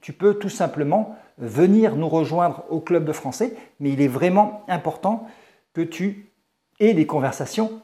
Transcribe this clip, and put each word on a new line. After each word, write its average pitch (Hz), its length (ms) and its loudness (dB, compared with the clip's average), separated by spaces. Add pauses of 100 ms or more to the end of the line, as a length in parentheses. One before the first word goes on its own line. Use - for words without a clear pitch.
tu - 100 -14
peux 202 220 2
tout 208 160 -6
simplement 170 680 -2 (240)
venir 180 560 4
nous 156 140 -2
rejoindre 160 600 0
au 160 100 -4
club 165 260 0
de 151 60 -2
français, 214 440 -6 (240)
mais 143 120 -2
il 135 100 -2
est 143 60 6
vraiment 180 600 0
important 185 580 -4 (480)
que 165 80 -4
tu 180 500 -6 (480)
aies 214 140 6
des 156 140 2
conversations 156 760 -4